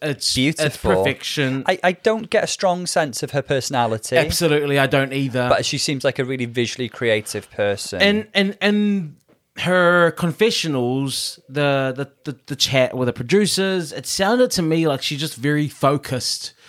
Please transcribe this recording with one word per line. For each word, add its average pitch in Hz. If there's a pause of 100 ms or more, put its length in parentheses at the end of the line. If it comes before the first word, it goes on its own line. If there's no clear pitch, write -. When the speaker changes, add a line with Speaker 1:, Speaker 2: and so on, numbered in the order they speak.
Speaker 1:
it's -
Speaker 2:
Beautiful. 135
Speaker 1:
perfection. 135
Speaker 2:
I, 185
I 185
don't 220
get -
a 156
strong 180
sense 151
of 139
her 143
personality. 123
Speaker 1:
Absolutely, 151
I 135
don't 135
either. 127
Speaker 2:
But 127
she 147
seems 135
like 135
a 131
really 131
visually 117
creative 107
person. 101
Speaker 1:
And, 208
and, 196
and 202 (440)
her 175
confessionals, 139
the, 135
the, 139
the, 120 (100)
the 143
chat 127
with 127
the 120
producers, 185
it 135
sounded 233
to 185
me 160
like 135
she's 143
just 151
very 147
focused. - (180)